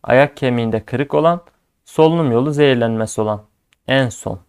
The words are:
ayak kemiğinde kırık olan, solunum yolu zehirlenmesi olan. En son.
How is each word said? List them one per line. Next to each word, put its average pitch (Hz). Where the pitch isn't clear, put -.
ayak 135
kemiğinde 117
kırık 143
olan, 165
solunum 160
yolu 131
zehirlenmesi 117
olan. 107
En 131
son. -